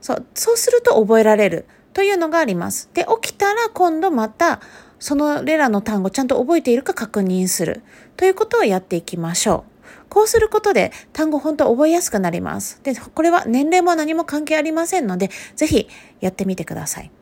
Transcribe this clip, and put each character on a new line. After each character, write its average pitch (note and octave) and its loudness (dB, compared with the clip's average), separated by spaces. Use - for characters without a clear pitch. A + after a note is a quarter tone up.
そ - -4
う、 - -10
そ - 0
う A#4 2
す - 0
る A#4+ 4
と A#4+ 4
覚 A3+ 6
え A3 6
ら G#3+ 6
れ G#3 4
る E3 -6
と F#4+ -2
い G4+ 2
う G4 0
の E4 -2
が E4 2
あ D#4+ 2
り G3+ -2
ま F3+ -6
す。 - -10
で、 - -2
起 - -8
き - -16
た G4+ 0
ら A4+ -2
今 E4+ 2
度 F#4+ 0
ま A3 0
た D#4 0
そ - -4
の D4 0
れ D4+ 0
ら D4 4
の G#3 0
単 G#3+ -2
語 F#3+ 0
ち G3 -6
ゃ C4+ 0
ん B3+ -2
と C4 2
覚 C#4 2
え D#4 0
て B3 0
い A#3 4
る - -2
か - -4
確 G#3+ -6
認 F#3 0
す F3+ -2
る - -8
と - 0
い F#4+ 6
う F#4 2
こ A4 0
と A#4 0
を G#4 4
や G3+ 2
っ F#3 -4
て - -6
い E3+ -2
き - -12
ま E3+ -6
し - -2
ょ - -2
う。 - -20
こ G#4 4
う A4 2
す A4+ 2
る A4 2
こ G#4+ -2
と G4+ 0
で F#3+ 2
単 D#4 -2
語 D4 0
本 D4+ -4
当 D4 2
覚 C4 4
え D#4+ 4
や F4 2
す - -6
く G#3+ -2
な F3+ 0
り F3 -6
ま G3+ -8
す。 - -14
で、 C4+ -4
こ - -8
れ E4 4
は F4 2
年 B3+ 0
齢 F4 4
も F4 2
何 D#4 -4
も E4 -2
関 D4+ -6
係 D4+ -2
あ D#4 0
り D#4+ -2
ま E4 -2
せ F#4 -2
ん B3 -4
の F3+ -4
で、 F#3 -2
ぜ D4+ 0
ひ - 0
や F#3 0
っ F#3 -14
て F#3+ -6
み F#3+ -2
て F3 -10
く E3 -12
だ D#3+ -10
さ - -10
い。 D3+ -18